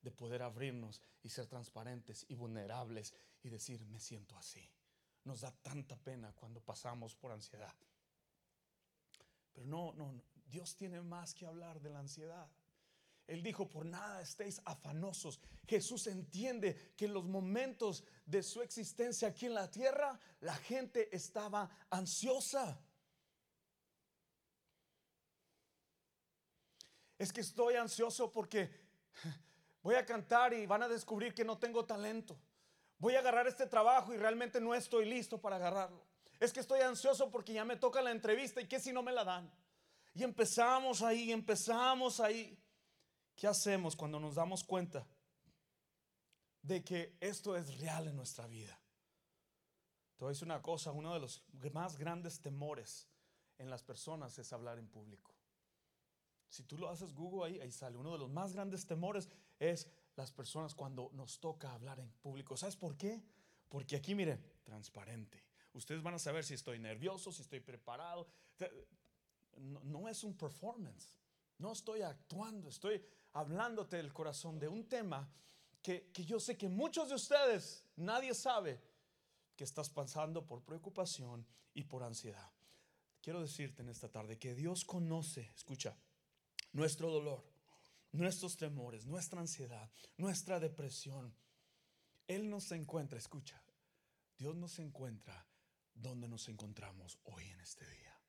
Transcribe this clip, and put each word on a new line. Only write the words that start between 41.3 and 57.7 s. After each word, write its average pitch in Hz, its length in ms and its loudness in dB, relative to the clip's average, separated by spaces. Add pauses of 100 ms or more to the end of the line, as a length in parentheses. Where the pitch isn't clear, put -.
empezamos 233 880 4
ahí. 220 420 2 (720)
¿Qué - 120 2
hacemos 190 500 4
cuando 151 200 -2
nos 151 180 -2
damos 175 280 2
cuenta 175 420 0 (1600)
de 165 240 -2
que 170 340 -2
esto 190 380 -2
es 143 220 -4
real 160 280 -2
en 143 80 -4
nuestra 120 320 -6
vida? 110 340 -12 (1300)
Te - 80 -8
voy 131 60 -2
a - 20 -2
decir 143 140 -6
una 160 160 -4
cosa, 156 320 -2
uno 156 200 -4
de 165 60 0
los 127 240 -8 (300)
más 165 240 -4
grandes 170 420 -4
temores 143 680 -6 (480)
en 131 120 -10
las 123 140 -8
personas 139 560 -8
es 120 140 -10
hablar 117 260 -8
en 113 80 -12
público. 107 480 -18 (1120)
Si - 160 -14
tú 139 140 -12
lo 170 100 -4
haces 170 260 -8
Google, 175 320 -4
ahí, 170 140 -6
ahí 127 140 -10